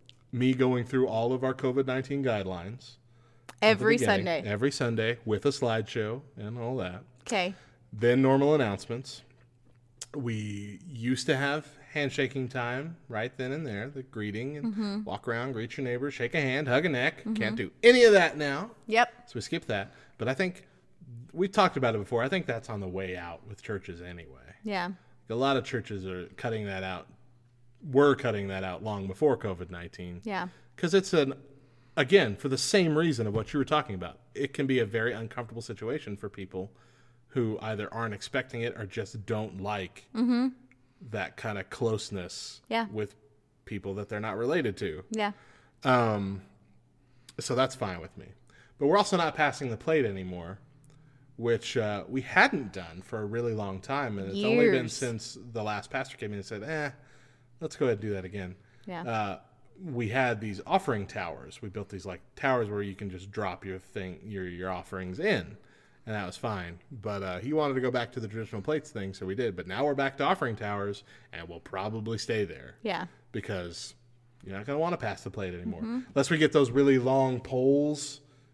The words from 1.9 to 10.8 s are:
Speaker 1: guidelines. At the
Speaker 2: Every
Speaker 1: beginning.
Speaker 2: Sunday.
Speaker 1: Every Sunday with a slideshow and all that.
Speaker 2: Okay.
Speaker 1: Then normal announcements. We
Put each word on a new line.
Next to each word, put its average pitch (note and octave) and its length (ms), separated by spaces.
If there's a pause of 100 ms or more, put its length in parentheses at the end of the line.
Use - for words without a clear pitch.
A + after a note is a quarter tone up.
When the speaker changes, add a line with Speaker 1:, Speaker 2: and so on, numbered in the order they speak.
Speaker 1:
guidelines. G2 720 (520)
At - 120
the G#3 60
Speaker 2:
Every A3 320
Speaker 1:
beginning. F3 280
Speaker 2:
Sunday. E3+ 240
Speaker 1:
Every A2+ 220
Sunday A2+ 520
with A2 220
a C#3+ 40
slideshow A2+ 720 (140)
and A2 220
all A#2+ 200
that. F2+ 260 (240)
Speaker 2:
Okay. F#3+ 260 (380)
Speaker 1:
Then A#2+ 280
normal C#3 360
announcements. A#2 680 (960)
We G#2 720